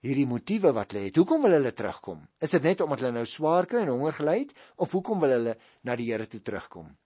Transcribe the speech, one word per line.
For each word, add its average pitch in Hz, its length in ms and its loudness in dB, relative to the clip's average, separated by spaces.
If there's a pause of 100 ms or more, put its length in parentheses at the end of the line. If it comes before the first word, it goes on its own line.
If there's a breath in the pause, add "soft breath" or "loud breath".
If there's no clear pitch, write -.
hierdie 131 240 0
motiewe 190 460 2
wat 104 180 -4
hulle 101 140 -4
het. - 100 -4
Hoekom 302 240 4
wil 202 160 6
hulle 131 160 2
terugkom? 95 460 -8 (180)
Is - 160 -4
dit 147 120 2
net 190 180 2
omdat 147 180 -2
hulle 123 140 -2
nou 117 100 -2
swaar 160 400 0
kry 226 180 -2
en 165 120 -2
honger 143 240 -2
gely 156 240 2
het, 285 80 -12 (260 loud breath)
of 170 160 -2
hoekom 190 300 0
wil 139 100 4
hulle 117 220 0 (320 soft breath)
na 123 100 -2
die 117 140 -4
Here 110 180 -4
toe 107 160 -14
terugkom? 85 460 -10 (140)